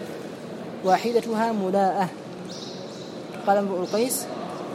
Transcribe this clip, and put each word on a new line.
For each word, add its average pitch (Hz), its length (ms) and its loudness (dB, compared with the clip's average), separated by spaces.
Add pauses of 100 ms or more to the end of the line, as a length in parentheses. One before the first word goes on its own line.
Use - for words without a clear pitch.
(840)
واحدتها 226 680 4
ملاءة. 190 560 4 (1400)
قال 202 100 6
امرؤ 196 240 2
القيس: 220 440 0 (500)